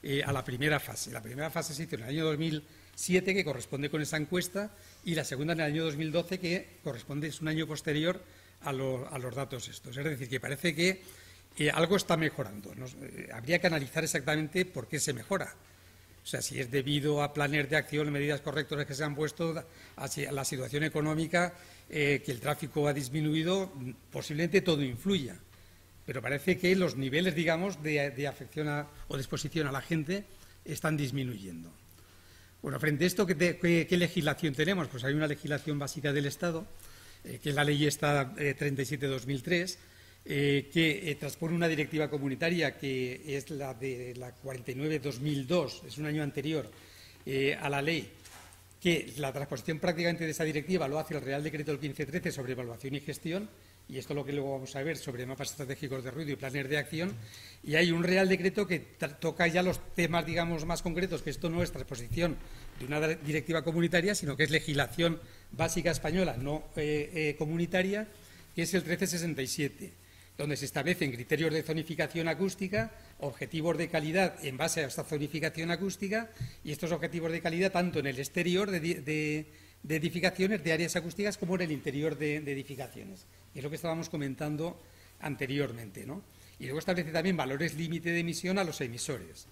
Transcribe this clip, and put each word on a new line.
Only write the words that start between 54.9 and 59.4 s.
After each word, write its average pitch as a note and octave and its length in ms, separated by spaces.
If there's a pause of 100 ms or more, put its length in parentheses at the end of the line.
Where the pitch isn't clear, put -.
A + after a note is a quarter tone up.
sobre B2 300
mapas C3 240
estratégicos C3+ 540
de C3 60
ruido D3 220
y B2+ 40
planes C3+ 320
de D3 100
acción, E3 360 (480)
y D3 120
hay E3+ 160
un E3+ 120
Real F#3 260
Decreto F#3+ 380
que D#3+ 320
tra-, D3 200
toca E3+ 280